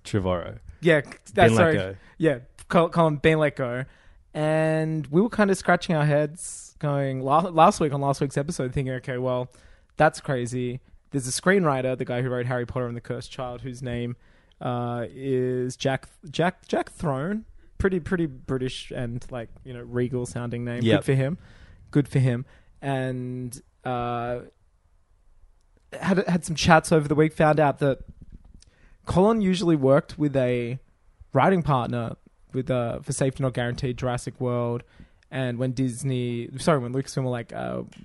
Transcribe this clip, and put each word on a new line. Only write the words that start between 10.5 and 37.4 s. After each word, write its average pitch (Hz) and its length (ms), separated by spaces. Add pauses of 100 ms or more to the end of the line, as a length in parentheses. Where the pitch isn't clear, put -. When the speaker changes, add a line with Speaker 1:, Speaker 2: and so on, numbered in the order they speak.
Speaker 2:
There's 131 180
a 127 40
screenwriter, 135 680
the 131 80
guy 123 160
who 127 80
wrote 123 160
Harry 123 220
Potter 127 180
and 120 100
the 117 60
Cursed - 300
Child, 123 300
whose 123 200
name, 120 340 (460)
uh, 120 480
is 127 680
Jack, 135 320 (220)
Jack, 170 380
Jack - 240
Throne. 170 540 (340)
Pretty, 190 200
pretty 170 260
British 131 640
and, 123 400
like, 117 200 (140)
you 131 80
know, 120 120
regal 123 420
sounding 120 400
name. 120 160
Speaker 1:
Yep. 107 200
Speaker 2:
Good - 40
for 139 80
him. 135 240 (540)
Good 147 160
for - 100
him. 127 260 (380)
And, 127 800 (240)
uh, 120 540 (1500)
had, 190 340
had 170 180
some 165 100
chats 160 360
over 151 160
the 147 80
week, 156 180
found 151 260
out 143 200
that 135 200 (1040)
Colin 214 360
usually 180 340
worked 139 440
with 147 160
a 123 440 (540)
writing 160 300
partner 123 520 (380)
with, 131 160
uh, 120 300
for - 140
Safety 135 300
Not 127 100
Guaranteed, 123 440
Jurassic 123 420
World, 120 440 (460)
and 123 280
when 127 140
Disney, 123 840
sorry, 147 220
when 120 140
Lucasfilm 135 300
were 127 60
like, 120 240